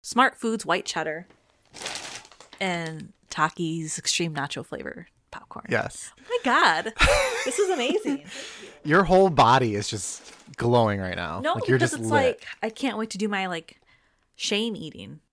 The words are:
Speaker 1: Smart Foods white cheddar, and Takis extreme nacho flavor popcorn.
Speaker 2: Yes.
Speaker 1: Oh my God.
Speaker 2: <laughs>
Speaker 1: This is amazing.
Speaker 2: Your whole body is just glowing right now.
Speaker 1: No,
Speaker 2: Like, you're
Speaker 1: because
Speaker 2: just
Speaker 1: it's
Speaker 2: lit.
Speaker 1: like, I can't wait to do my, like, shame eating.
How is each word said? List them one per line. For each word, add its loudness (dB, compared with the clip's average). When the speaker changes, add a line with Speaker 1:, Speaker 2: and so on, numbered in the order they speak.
Speaker 1:
Smart 2
Foods -2
white 0
cheddar, -6
and -6
Takis -2
extreme -2
nacho -6
flavor -12
popcorn. -16
Speaker 2:
Yes. -4
Speaker 1:
Oh -20
my -2
God. 2
Speaker 2:
<laughs> 6
Speaker 1:
This -4
is 2
amazing. -2
Speaker 2:
Your 4
whole 6
body 6
is -2
just -8
glowing 4
right -4
now. -4
Speaker 1:
No, -2
Speaker 2:
Like, -2
you're 6
Speaker 1:
because 2
Speaker 2:
just -6
Speaker 1:
it's -2
Speaker 2:
lit. 4
Speaker 1:
like, -20
I -4
can't -4
wait -4
to -10
do -2
my, -2
like, -8
shame -2
eating. -14